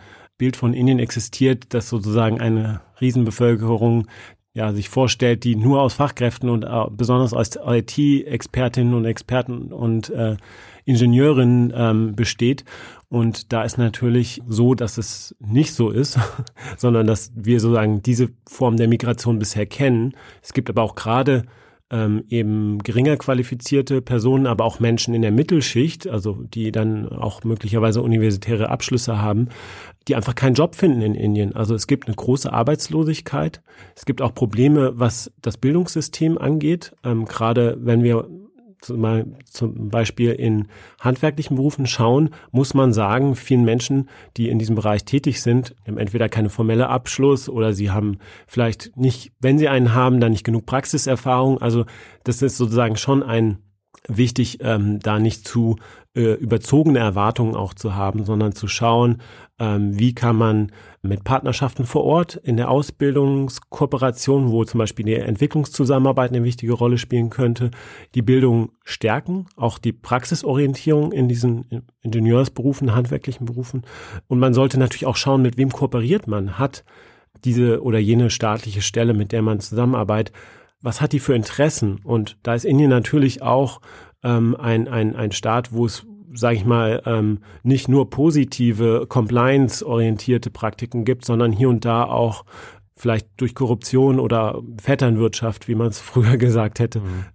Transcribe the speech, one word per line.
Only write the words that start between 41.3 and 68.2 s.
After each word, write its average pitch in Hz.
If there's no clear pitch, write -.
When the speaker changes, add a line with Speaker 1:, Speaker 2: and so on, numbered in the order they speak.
Speaker 1:
Berufen 135
schauen, 123
muss 135
man 135
sagen, 113
vielen 123
Menschen, 123
die 117
in 117
diesem 110
Bereich 104
tätig 139
sind, 120
haben 107
entweder 110
keine 110
formelle 113
Abschluss 127
oder 110
sie 101
haben 104
vielleicht -
nicht, 127
wenn 135
sie 151
einen 127
haben, 127
dann 117
nicht 104
genug 117
Praxiserfahrung. 131
Also 117
das 120
ist 135
sozusagen 117
schon 139
ein 113
wichtig, 120
ähm, 104
da 107
nicht 110
zu, 113
äh, 113
überzogene 139
Erwartungen 110
auch 101
zu 101
haben, 98
sondern 107
zu 98
schauen, 120
ähm, 101
wie 120
kann 117
man 107
mit 98
Partnerschaften 131
vor 139
Ort 165
in 120
der 123
Ausbildungskooperation, 139
wo 113
zum 117
Beispiel 107
die 110
Entwicklungszusammenarbeit 131
eine 120
wichtige 120
Rolle 120
spielen 117
könnte, 120
die 127